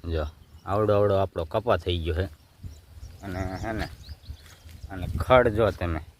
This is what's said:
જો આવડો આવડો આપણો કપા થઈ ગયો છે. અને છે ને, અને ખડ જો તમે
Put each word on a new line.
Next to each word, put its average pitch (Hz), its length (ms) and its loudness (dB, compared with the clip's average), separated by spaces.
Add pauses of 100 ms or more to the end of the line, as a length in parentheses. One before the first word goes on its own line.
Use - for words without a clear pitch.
(140)
જો 78 120 0 (400)
આવડો 104 280 2
આવડો 101 280 6
આપણો 90 240 -2
કપા 110 320 2
થઈ 87 260 -2
ગયો 82 120 0
છે. 90 120 0 (960)
અને 95 180 -8 (220)
છે 113 120 -4
ને, 101 140 -4 (1000)
અને 92 160 -6 (120)
ખડ 123 380 4
જો 107 160 4
તમે 85 300 -4 (180)